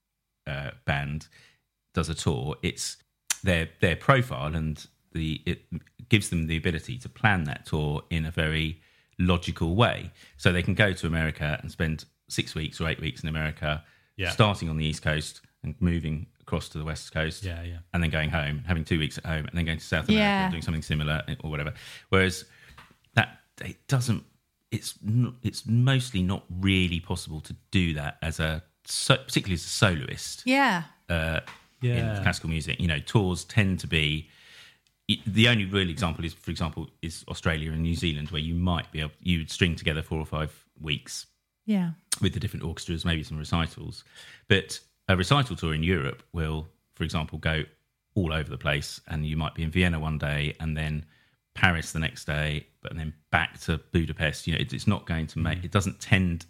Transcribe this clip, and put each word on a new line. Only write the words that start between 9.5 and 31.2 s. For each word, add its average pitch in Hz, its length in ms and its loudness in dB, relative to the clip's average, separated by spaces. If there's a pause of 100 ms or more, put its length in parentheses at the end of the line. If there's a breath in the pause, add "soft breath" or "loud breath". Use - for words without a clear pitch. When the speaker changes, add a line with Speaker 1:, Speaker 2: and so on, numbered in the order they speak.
Speaker 1:
way. 110 340 2 (280 loud breath)
So 92 140 4
they 87 100 2
can 95 120 0
go 101 180 6
to - 140 -4
America 78 560 0
and 78 80 -10
spend 80 340 -2 (240)
six - 260 -4
weeks 78 260 -6
or 82 80 0
eight 78 120 -2
weeks 78 220 -6
in 82 60 -4
America, 78 560 -2 (320 soft breath)
Speaker 2:
Yeah. 87 140 -2
Speaker 1:
starting 98 380 2
on 78 80 -2
the 78 100 0
East 78 160 -2
Coast 76 380 -2 (220)
and 78 180 -6
moving 82 460 0 (140)
across - 300 -4
to 78 80 -8
the 76 60 -6
West 78 280 -8
Coast, 80 320 -2
Speaker 2:
Yeah, 85 180 -8
yeah. 85 160 -8 (140)
Speaker 1:
and 87 100 4
then 80 80 4
going 78 200 0
home, 73 360 -2
having 82 180 0
two 85 140 2
weeks 76 200 -2
at - 80 -10
home, 78 200 -2
and - 100 -12
then 85 100 2
going 80 120 -2
to - 60 -14
South 82 240 0
America 214 160 6
Speaker 3:
Yeah. 196 200 2
Speaker 1:
and 185 80 0
doing - 100 -4
something 80 200 -2
similar 76 400 0 (180)
or 78 100 -8
whatever. 76 240 -4 (340 loud breath)
Whereas 92 360 4 (680 loud breath)
that, - 260 2 (240)
it - 240 -14
doesn't, 123 360 0 (460)
it's - 240 -6 (120)
n-, 117 360 2
it's - 240 -4
mostly 123 560 4
not 92 280 -2
really 92 500 4
possible 78 420 -6
to - 120 -14 (160)
do 87 240 2
that 73 280 -6
as 80 180 -4
a 78 220 -2 (240)
so-, - 320 2
particularly - 360 -2
as 82 100 -2
a - 40 -10
soloist. - 760 0
Speaker 3:
Yeah. 254 380 4 (240)
Speaker 1:
Uh, 80 320 0 (420)